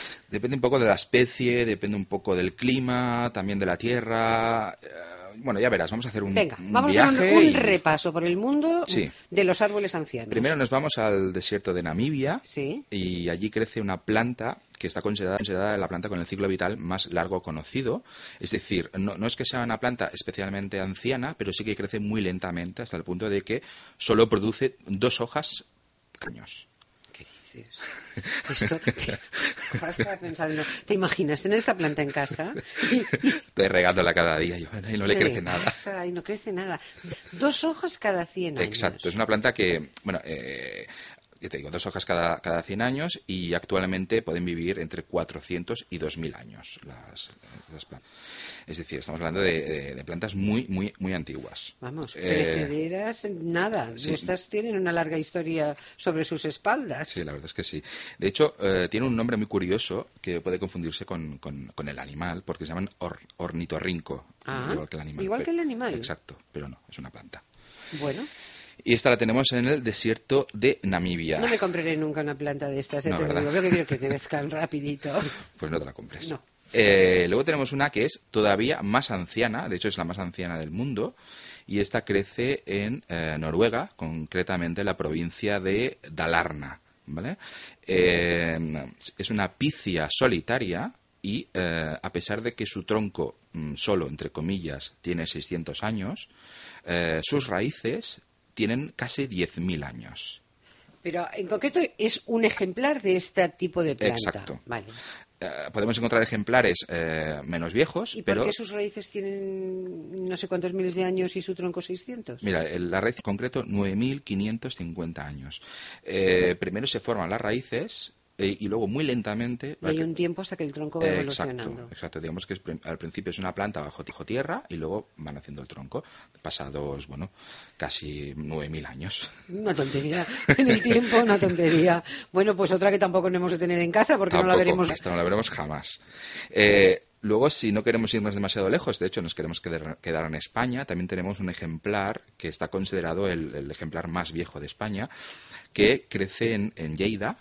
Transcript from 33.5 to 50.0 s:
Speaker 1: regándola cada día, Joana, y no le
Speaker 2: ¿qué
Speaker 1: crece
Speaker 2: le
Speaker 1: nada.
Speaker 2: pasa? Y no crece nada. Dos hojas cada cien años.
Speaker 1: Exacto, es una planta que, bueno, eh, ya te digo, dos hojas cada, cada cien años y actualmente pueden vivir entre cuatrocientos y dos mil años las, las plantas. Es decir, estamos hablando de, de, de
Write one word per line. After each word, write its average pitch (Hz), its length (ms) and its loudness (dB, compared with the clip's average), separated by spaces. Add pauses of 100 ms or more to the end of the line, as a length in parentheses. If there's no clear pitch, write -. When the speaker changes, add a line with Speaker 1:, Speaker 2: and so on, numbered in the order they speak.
Speaker 1:
regándola 90 460 6
cada 82 240 4
día, 85 200 0 (120)
Joana, 104 240 -8
y 107 60 0
no 98 80 0
le 202 80 6
Speaker 2:
¿qué 196 60 4
Speaker 1:
crece 104 160 4
Speaker 2:
le 101 40 -4
Speaker 1:
nada. 87 240 -2
Speaker 2:
pasa? 190 400 -2
Y 180 60 -4
no 175 100 -6
crece 208 320 -8
nada. 180 260 -4 (520)
Dos 269 320 2
hojas 320 340 -2
cada 185 300 0
cien 170 300 -4
años. 87 100 2
Speaker 1:
Exacto, 90 420 0
es 87 60 -4
una 110 100 2
planta 110 280 4
que, 85 360 2 (140)
bueno, 90 200 -2
eh, 65 600 -8 (540)
ya - 100 -8
te - 80 -8
digo, 71 120 -8
dos 87 160 -4
hojas 92 180 -4
cada, 85 360 2
cada 85 240 -2
cien 101 180 -4
años 135 460 -2
y 90 260 -2
actualmente 92 720 0
pueden 87 200 -2
vivir 87 360 -2
entre 82 240 -8
cuatrocientos 87 840 -6
y 82 120 -8
dos 78 180 -4
mil 80 160 -6
años 55 500 -18
las, - 460 -16 (420)
las 78 140 -16
plantas. - 240 -20 (560)
Es 80 140 -10
decir, 78 200 -8
estamos 80 220 -8
hablando 85 200 -2
de, 85 200 2
de, 71 340 -6
de 67 80 -12